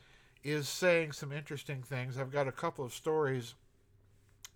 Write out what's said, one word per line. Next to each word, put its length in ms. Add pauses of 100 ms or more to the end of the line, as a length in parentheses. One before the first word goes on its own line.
(440)
is 260
saying 420
some 220
interesting 500
things. 340
I've 140
got 160
a 60
couple 320
of 80
stories 600 (1040)